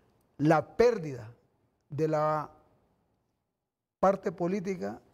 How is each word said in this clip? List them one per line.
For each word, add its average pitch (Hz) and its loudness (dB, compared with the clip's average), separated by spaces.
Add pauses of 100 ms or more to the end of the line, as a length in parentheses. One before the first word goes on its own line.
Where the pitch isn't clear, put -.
(360)
la 151 2
pérdida 156 0 (560)
de 151 -2
la 151 0 (1500)
parte 190 0
política 190 -6 (140)